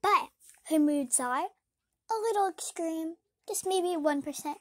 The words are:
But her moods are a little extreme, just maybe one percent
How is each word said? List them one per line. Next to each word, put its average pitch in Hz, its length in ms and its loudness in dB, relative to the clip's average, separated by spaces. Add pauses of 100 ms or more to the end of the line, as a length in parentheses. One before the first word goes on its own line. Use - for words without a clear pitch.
But - 280 2 (380)
her 311 100 4
moods 294 420 4
are 254 240 -2 (680)
a 453 120 0
little 415 260 2
extreme, 330 680 -6 (300)
just - 200 -6
maybe 359 300 0
one 294 260 0
percent - 380 -10